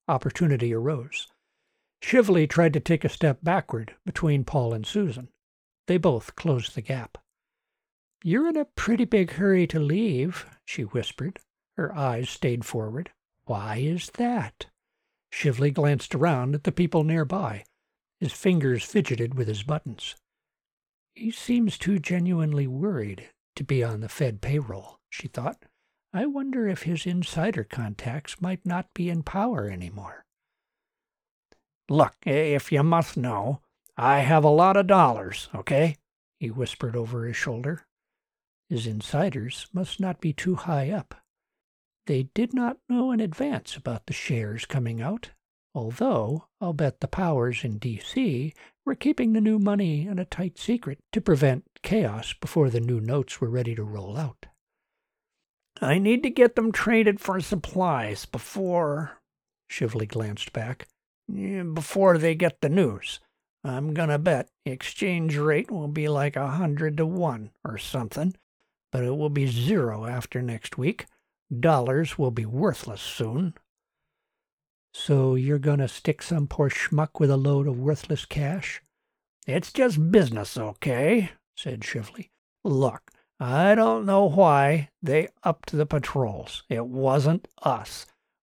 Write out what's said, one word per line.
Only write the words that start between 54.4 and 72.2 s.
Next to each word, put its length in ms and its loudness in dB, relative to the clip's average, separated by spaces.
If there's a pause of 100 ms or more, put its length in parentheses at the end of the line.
"I 160 2
need 260 4
to 60 0
get 260 6
them 160 2
traded 480 4
for 200 -2
supplies 840 -2
before," 960 -2 (480)
Shively 380 -2
glanced 440 -6
back, 360 -8 (460)
"eh, 300 -4
before 540 4
they 180 2
get 240 0
the 100 0
news. 520 0 (420)
I'm 300 -4
gonna 260 0
bet 320 2 (140)
the 60 -4
exchange 640 -2
rate 340 2
will 160 -6
be 220 -2
like 260 0
a 160 -2
hundred 460 0
to 80 0
one 460 -2 (120)
or 140 -8
something, 580 -4 (560)
but 140 -2
it 100 -2
will 140 0
be 180 0
zero 580 0
after 360 -6
next 360 -8
week. 280 -2 (540)
Dollars 580 2
will 140 2